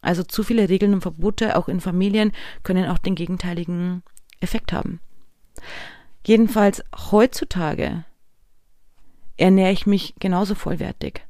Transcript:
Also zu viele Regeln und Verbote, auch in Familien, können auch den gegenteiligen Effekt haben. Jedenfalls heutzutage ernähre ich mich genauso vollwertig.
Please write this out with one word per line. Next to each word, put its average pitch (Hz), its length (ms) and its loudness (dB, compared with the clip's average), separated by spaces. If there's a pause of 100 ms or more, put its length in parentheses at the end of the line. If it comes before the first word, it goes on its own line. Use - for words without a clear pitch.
Also 175 220 0
zu - 200 -4
viele 214 260 2
Regeln 202 260 4
und 185 60 0
Verbote, 190 560 0
auch - 120 0
in 185 120 -2
Familien, 202 520 2 (300)
können 185 260 0
auch 175 100 4
den 190 160 0
gegenteiligen 175 880 -4 (380)
Effekt - 320 -2
haben. 170 280 -4 (1300)
Jedenfalls 214 580 4 (260)
heutzutage 180 960 0 (1300)
ernähre 190 360 6
ich - 140 0
mich 202 320 0
genauso 190 360 0
vollwertig. - 760 -6